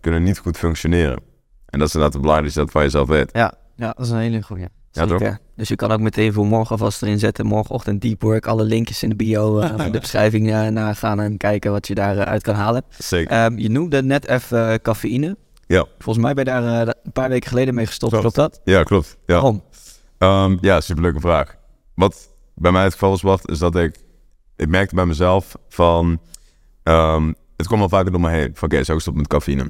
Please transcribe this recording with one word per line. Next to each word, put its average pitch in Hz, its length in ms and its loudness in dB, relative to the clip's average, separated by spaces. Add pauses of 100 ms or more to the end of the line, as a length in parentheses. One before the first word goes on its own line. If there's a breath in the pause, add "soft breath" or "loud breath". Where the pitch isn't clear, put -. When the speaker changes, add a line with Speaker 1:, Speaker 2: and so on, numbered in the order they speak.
Speaker 1:
kunnen 82 220 0
niet 95 140 0
goed 85 200 -6
functioneren. 82 600 0 (460)
En 69 140 -6
dat - 80 2
is - 60 -4
inderdaad 73 280 0
belangrijk 76 320 2
dat - 0 -
je 78 100 -2
dat 71 80 -4
van 78 120 2
jezelf 69 240 2
weet. 73 260 0
Speaker 2:
Ja, 113 200 0 (220)
ja, 113 220 -8
dat 127 80 -8
is 117 60 -4
een 113 80 -2
hele 113 220 -2
goeie. 90 260 -12 (240)
Speaker 1:
Ja, 80 140 -2
toch? 85 140 0
Speaker 3:
Zeker. 104 200 -2 (160)
Dus 101 120 -8
je 107 80 -2
kan 110 160 -2
ook 107 80 0
meteen 107 340 0
voor 104 120 2
morgen 110 320 0
vast 107 240 -4
erin 104 180 0
zetten, 110 260 -2
morgenochtend 107 560 -2
deep 113 200 -2
work, 110 260 0
alle 110 160 0
linkjes 113 400 -2
in 113 60 0
de 110 60 0
bio, 107 440 0
eh, 110 260 -2
Speaker 1:
<laughs> - 0 -
Speaker 3:
in 110 60 -4
de 110 80 -2
beschrijving, 110 520 0
eh, 110 160 0
nagaan 107 520 -2
en 104 180 -4
kijken 104 340 -2
wat 101 160 -4
je 101 80 -4
daar, 101 220 -2
eh, 98 60 0
uit - 200 -2
kan 104 120 -2
halen. 113 280 -2 (140)
Speaker 1:
Zeker. - 340 -4
Speaker 3:
Ehm, 113 260 2
je 110 120 -2
noemde 143 340 0
net 139 240 0
even, 117 420 -2
eh, 113 120 2
cafeïne. 123 560 -4 (300)
Speaker 1:
Ja. 87 180 2 (140)
Speaker 3:
Volgens 117 260 0
mij 143 80 0
ben 135 120 -2
je 131 60 -2
daar, 117 360 0
eh, 117 60 -4 (100)
een - 80 -14
paar 131 180 -4
weken 123 200 -2
geleden 127 260 0
mee 117 100 0
gestopt, 117 340 -4
Speaker 1:
Klopt. 113 140 0
Speaker 3:
klopt 151 200 0
dat? - 80 -20 (140)
Speaker 1:
Ja, 87 80 6
klopt. - 420 0
Ja. 90 80 2
Speaker 3:
Waarom? 104 300 2 (540 loud breath)
Speaker 1:
Ehm, 95 440 4
ja, 95 200 4
superleuke 80 380 0
vraag. 82 360 0 (400)
Wat - 340 0 (260)
bij 87 160 2
mij 95 120 4
het 95 100 2
geval 98 160 0
was, 95 120 0
Bart, 95 280 0
is 78 100 -4
dat 87 160 0
ik, 85 200 0 (600)
ik - 120 -2
merkte - 280 0
bij 92 100 2
mezelf 90 500 0 (140)
van, 85 500 2 (640 soft breath)
ehm, 80 480 2 (260)
het 85 100 -6
kwam 107 120 0
wel 98 100 2
vaker 95 220 2
door 90 100 0
me 82 80 2
heen, 78 240 0
van, - 180 -6
oké, 69 120 2
zou 80 140 -2
ik 80 60 -2
stoppen 76 200 -4
met - 80 -4
cafeïne? 69 380 -2